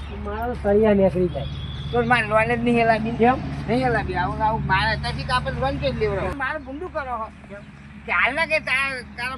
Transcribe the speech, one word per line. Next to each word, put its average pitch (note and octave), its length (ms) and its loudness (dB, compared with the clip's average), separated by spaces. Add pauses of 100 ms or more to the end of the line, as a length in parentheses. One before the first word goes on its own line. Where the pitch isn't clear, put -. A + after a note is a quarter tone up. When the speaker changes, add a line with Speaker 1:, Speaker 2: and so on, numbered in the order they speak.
(240)
Speaker 1:
મારા G#3+ 220 -4
તો B3 80 -4
તળિયા G#3 400 6
નીકળી F#3 340 4
જાય. C#3 180 -4 (460)
Speaker 2:
તો A#3+ 100 2
મારે A#3 240 2
લોન A3 180 4
જ A#3 160 0
નહીં A#3+ 160 4
હેલાવી. A3+ 340 4
Speaker 1:
કેમ? A#3 240 6 (340)
Speaker 2:
નહીં B3+ 160 2
હેલાવી. G#3 300 0
આવું F#3+ 240 -2
ને G#3 60 0
આવું A3 220 0
મારે G#3+ 240 2
અત્યારથી A#3+ 340 -4
તો B3+ 100 -2
આપણે B3+ 260 -2
લોન C#4 160 -2
કેમ C4 200 -2
લેવડાવો? G3+ 400 -2
મારે C#4 220 -4
ભૂંડું C#4+ 340 -10
કરો C4 240 -6
હો. A3 80 -6 (240)
Speaker 1:
કેમ? G3+ 140 -16 (440)
Speaker 2:
કે A3 60 -4
હાલ G3+ 220 2
ના D#4+ 120 0
કે D#4 120 0
તાર-, C4 580 -4
તારો B3+ 220 -6